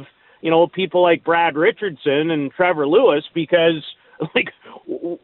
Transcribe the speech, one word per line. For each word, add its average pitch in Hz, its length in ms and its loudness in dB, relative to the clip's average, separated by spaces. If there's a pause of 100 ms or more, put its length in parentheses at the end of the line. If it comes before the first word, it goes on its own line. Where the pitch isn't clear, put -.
(400)
you 165 100 -4
know, 165 160 4
people 180 360 -2
like 170 220 2
Brad 165 320 0
Richardson 160 720 -2
and 147 220 -4
Trevor 180 360 0
Lewis, 170 360 2 (100)
because, 165 500 0 (360)
<laughs> 156 140 -6
like, 208 160 -4 (380)
w-, - 360 -10